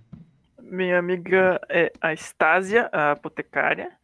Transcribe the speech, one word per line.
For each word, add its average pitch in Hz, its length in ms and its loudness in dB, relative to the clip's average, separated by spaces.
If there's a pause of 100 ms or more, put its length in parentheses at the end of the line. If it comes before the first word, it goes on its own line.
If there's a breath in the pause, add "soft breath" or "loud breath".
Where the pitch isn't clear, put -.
(600)
Minha 180 380 -2
amiga 180 600 2 (100)
é 165 220 0 (100)
a 160 120 0
Estásia, 185 800 0
a 147 200 0
apotecária, 156 800 -4 (120)